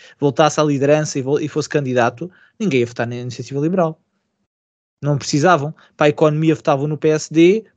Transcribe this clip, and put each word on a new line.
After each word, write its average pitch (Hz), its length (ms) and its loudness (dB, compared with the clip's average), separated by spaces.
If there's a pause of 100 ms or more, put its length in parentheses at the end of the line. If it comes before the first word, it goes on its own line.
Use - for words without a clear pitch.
(200)
voltasse 151 400 2
à 151 40 2
liderança 147 540 0
e 135 40 -4
vol-, 135 180 -2
e 147 80 -4
fosse 151 220 -6
candidato, 127 600 -2 (300)
ninguém 151 200 0
ia 120 60 2
votar 117 220 -6
na 120 80 -8
Iniciativa 123 440 -10
Liberal. 160 400 -2 (1040)
Não 143 140 0
precisavam. 151 580 0 (220)
Para 151 100 4
a - 20 6
economia 156 460 2
votavam 143 320 -2
no 151 100 -4
P 156 120 0
S 156 220 -2
D, 180 340 4 (120)